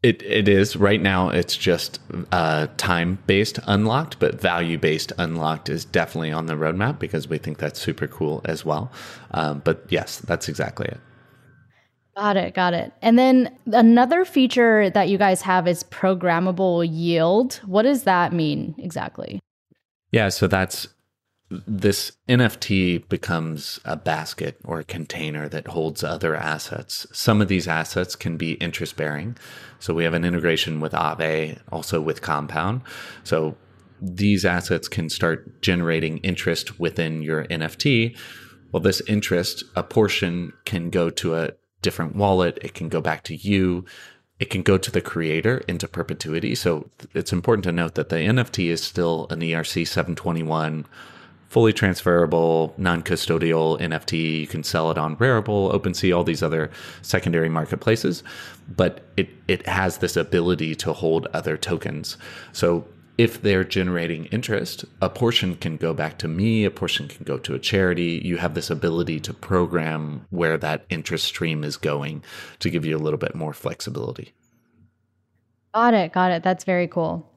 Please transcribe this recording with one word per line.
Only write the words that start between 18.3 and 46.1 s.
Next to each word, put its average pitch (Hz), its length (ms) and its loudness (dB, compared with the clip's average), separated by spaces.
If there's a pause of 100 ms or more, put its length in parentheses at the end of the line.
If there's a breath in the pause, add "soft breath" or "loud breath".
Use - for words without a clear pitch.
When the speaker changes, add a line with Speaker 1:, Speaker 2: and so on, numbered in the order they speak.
Speaker 2:
mean 151 460 0
exactly? - 600 -8 (760)
Speaker 1:
Yeah, 104 180 4
so - 160 2
that's, 95 420 0 (800)
this 101 460 0 (160)
N 123 120 6
F 117 200 2
T 90 380 2
becomes 80 840 -4
a 80 120 -4
basket 78 680 -4
or 82 140 -6
a 76 60 -10
container 76 640 -8
that 76 180 -8
holds 80 380 -4
other 80 320 -2
assets. - 760 -8
Some 104 280 2
of 98 80 2
these 92 180 0
assets 82 480 -2
can 82 220 -6
be 80 180 -4
interest-bearing. 80 840 -6 (440 loud breath)
So - 120 -4
we 82 120 2
have 82 100 0
an 85 100 0
integration 82 540 0
with 78 140 -4
Aave, 78 680 -2 (140)
also 80 280 -4
with 76 220 -4
Compound. 82 600 -4 (420 loud breath)
So 78 320 0 (440)
these 95 440 0
assets 87 420 0
can 80 220 -4
start - 520 -4
generating 82 580 0
interest - 600 -4
within 80 440 -2
your 78 280 -4
N 82 120 -4
F 80 160 -8
T. 117 360 2 (560 loud breath)
Well, 90 100 0
this 92 280 2
interest, 98 560 0 (100)
a 90 80 0
portion 87 720 0 (140)
can 85 240 -4
go 85 200 2
to 82 240 -2
a 82 160 -2 (320)
different 85 320 -4
wallet. 92 480 2
It - 120 -12
can 82 140 -8
go 82 120 -2
back 78 240 -4
to 82 100 -8
you. 92 520 2 (520 loud breath)
It - 120 -4
can 92 120 -4
go 98 160 4
to - 120 -2
the 90 100 0
creator 82 640 -2
into 87 220 -4
perpetuity. 80 640 -4